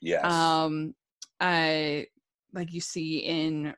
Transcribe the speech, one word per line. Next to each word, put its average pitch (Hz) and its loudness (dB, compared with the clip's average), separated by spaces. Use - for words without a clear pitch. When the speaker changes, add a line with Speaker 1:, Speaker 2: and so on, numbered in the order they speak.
Speaker 1:
Yes. 165 0
Speaker 2:
um, 160 2
uh, 156 2
like 175 -6
you 170 -6
see 160 -4
in 156 -2